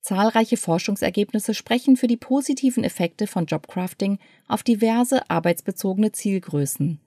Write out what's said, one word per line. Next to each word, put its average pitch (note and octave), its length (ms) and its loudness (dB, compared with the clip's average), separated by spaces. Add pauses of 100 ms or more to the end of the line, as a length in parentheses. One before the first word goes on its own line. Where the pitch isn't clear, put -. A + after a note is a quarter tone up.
Zahlreiche A3+ 540 2
Forschungsergebnisse G3+ 960 -2
sprechen B3 420 2
für B3+ 120 0
die A#3 100 2
positiven C4 680 0
Effekte F3+ 440 -2
von F3 180 -2
Jobcrafting F#3+ 720 -4 (300)
auf G#3+ 160 -4
diverse A#3 680 2
arbeitsbezogene F#3 840 0
Zielgrößen. D#3 960 -2